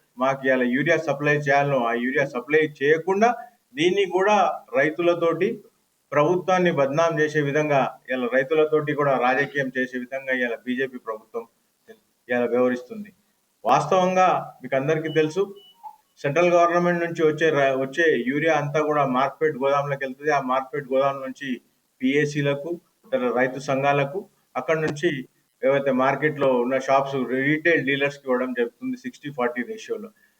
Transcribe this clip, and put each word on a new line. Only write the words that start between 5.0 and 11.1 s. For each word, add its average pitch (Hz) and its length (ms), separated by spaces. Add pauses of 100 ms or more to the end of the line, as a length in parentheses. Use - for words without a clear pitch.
ప్రభుత్వాన్ని 175 680
బద్నాం 151 400
చేసే 151 280
విధంగా, 143 320 (300)
ఇలా 127 260
రైతులతోటి 151 640
కూడా 139 140 (120)
రాజకీయం 139 520
చేసే 127 260
విధంగా 135 300 (100)
ఇలా 117 220
బీజేపీ 127 400
ప్రభుత్వం 113 380 (840)